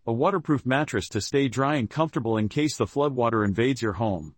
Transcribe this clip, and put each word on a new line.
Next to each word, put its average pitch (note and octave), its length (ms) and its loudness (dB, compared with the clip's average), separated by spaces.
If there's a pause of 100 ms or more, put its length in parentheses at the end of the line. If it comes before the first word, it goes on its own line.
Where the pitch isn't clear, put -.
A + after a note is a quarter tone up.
a A#2 80 -2
waterproof D#3 500 0
mattress B2+ 460 0
to G#2+ 100 -2
stay C#3 260 0
dry C3+ 280 0
and A#2+ 160 -2
comfortable C3+ 480 0
in G#2+ 100 0
case D3 300 -2
the - 80 2
floodwater A#2+ 580 2
invades A2+ 380 2
your A2 100 0
home. F2+ 460 -4